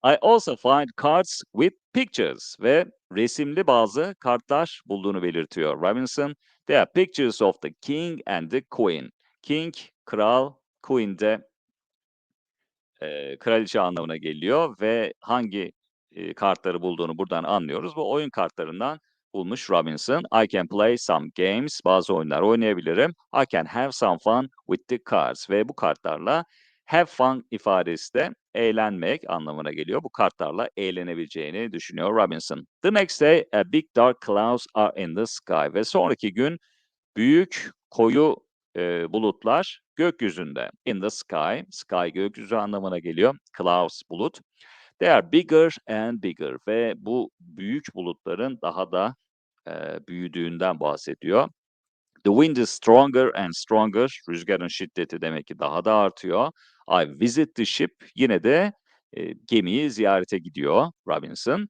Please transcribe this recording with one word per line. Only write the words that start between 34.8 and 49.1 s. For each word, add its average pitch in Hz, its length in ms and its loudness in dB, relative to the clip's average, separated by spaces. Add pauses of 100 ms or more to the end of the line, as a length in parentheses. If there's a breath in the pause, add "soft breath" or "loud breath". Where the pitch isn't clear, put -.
in 82 120 -6
the 107 120 -2
sky. 78 480 -2
Ve 104 100 0
sonraki 110 480 0
gün 139 260 -2 (580)
büyük 151 540 2 (200)
koyu, 135 460 4 (400)
e, 87 360 -4
bulutlar 110 680 -2 (160)
gökyüzünde. 85 760 -4 (140)
In 104 160 -4
the 101 100 -2
sky. 87 500 -4 (100)
Sky 87 440 -4
gökyüzü 101 420 -4
anlamına 98 420 -4
geliyor. 87 380 2 (220)
Clouds 87 520 2
bulut. 92 280 -4 (600 soft breath)
They 175 120 2
are 165 220 4
bigger 160 400 4 (160)
and 110 340 -4
bigger. 78 340 -6 (120)
Ve 113 280 -2
bu 110 340 -4 (100)
büyük 98 540 -10
bulutların 90 680 -8
daha 87 300 -6
da, 98 220 -2 (540)